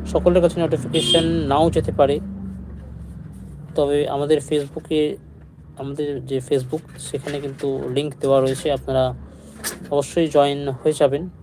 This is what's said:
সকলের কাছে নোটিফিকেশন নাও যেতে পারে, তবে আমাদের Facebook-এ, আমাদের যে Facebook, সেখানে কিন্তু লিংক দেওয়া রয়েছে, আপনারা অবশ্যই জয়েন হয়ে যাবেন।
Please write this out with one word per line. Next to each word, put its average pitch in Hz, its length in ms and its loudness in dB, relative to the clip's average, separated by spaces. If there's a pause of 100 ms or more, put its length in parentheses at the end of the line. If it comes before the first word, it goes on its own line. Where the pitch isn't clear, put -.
সকলের 175 360 4
কাছে 170 180 2
নোটিফিকেশন 160 640 2
নাও 160 480 2
যেতে - 200 0
পারে, 143 280 4 (1600)
তবে 147 320 2
আমাদের 147 300 2 (120)
Facebook-এ, 151 680 -2 (600)
আমাদের 139 480 -4
যে 135 120 -2 (100)
Facebook, 139 360 0 (140)
সেখানে 143 440 -6
কিন্তু 139 260 -6 (280)
লিংক 147 260 -2
দেওয়া 135 200 6
রয়েছে, 135 300 0
আপনারা 131 420 0 (800)
অবশ্যই 147 360 2
জয়েন 143 400 4
হয়ে 139 260 0
যাবেন। 151 360 2 (140)